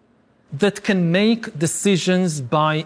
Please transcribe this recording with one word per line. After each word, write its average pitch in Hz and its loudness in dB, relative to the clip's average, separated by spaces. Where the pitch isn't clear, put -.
that 196 -2
can 180 0
make 220 0
decisions 180 0
by 156 0